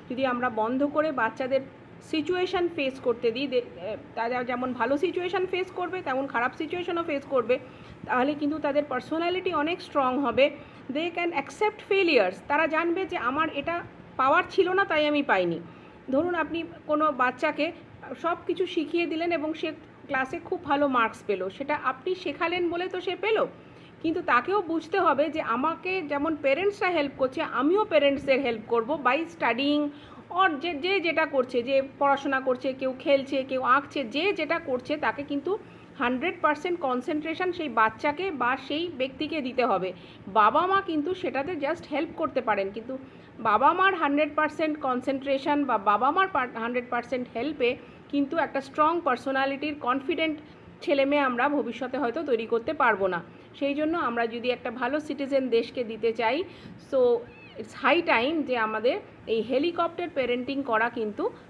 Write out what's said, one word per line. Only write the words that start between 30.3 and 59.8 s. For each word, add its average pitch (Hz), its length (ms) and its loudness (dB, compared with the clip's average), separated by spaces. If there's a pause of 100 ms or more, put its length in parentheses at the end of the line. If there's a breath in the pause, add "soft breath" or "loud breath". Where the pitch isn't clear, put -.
or 359 220 4
যে, 339 140 -4
যে 359 260 0
যেটা 320 260 2
করছে, 254 380 0
যে 269 180 2 (180)
পড়াশোনা 277 400 2
করছে, 262 340 0
কেউ 262 260 -2
খেলছে, 269 440 2
কেউ 262 180 -2
আঁকছে, 277 420 2
যে 294 300 0
যেটা 330 260 0
করছে, 285 380 -2
তাকে 269 260 -2
কিন্তু 285 340 -2 (400 loud breath)
হান্ড্রেড 254 440 0
পার্সেন্ট 320 380 0
কনসেন্ট্রেশন 302 720 -2
সেই 320 180 -6
বাচ্চাকে 294 600 0
বা 254 260 0 (100)
সেই 320 200 -2 (100)
ব্যক্তিকে 285 440 -4
দিতে 247 240 0
হবে। 185 280 0 (340 loud breath)
বাবা 220 400 4
মা 392 140 4
কিন্তু 330 320 -2
সেটাতে 285 400 -4
just 294 380 -4
হেল্প 302 260 -2
করতে 294 240 -2
পারেন, 196 300 0
কিন্তু 226 260 -10 (420 loud breath)
বাবা 226 340 6
মার 381 220 4
হান্ড্রেড 294 400 2
পার্সেন্ট 302 440 0
কনসেন্ট্রেশন 269 880 0
বা 240 120 2
বাবা 208 340 4
মার 381 160 4
পার-, 254 300 -2
হান্ড্রেড 240 320 -4
পার্সেন্ট 247 460 -4
হেল্পে 247 420 0 (320 loud breath)
কিন্তু 285 280 0
একটা 269 240 0
স্ট্রং 320 420 2
পার্সোনালিটির 269 720 0
কনফিডেন্ট 294 640 0 (420 loud breath)
ছেলে 277 240 4
মেয়ে 285 160 4
আমরা 254 280 2
ভবিষ্যতে 254 480 -2
হয়তো 277 260 -2
তৈরি 233 220 0
করতে 226 280 0
পারবো 220 340 4
না। 170 160 -2 (320 loud breath)
সেই 285 180 0
জন্য 311 240 0
আমরা 240 300 0
যদি 233 240 -2
একটা 247 200 -4
ভালো 254 280 -2
সিটিজেন 269 500 -2
দেশকে 233 340 0
দিতে 220 300 -2
চাই, 240 300 0 (480 loud breath)
so 277 60 2 (600)
it's - 140 -14 (120)
high 330 220 4
time 285 360 2
যে 254 140 -2
আমাদের 220 420 0 (280)
এই 220 140 0
হেলিকপ্টার 339 720 -2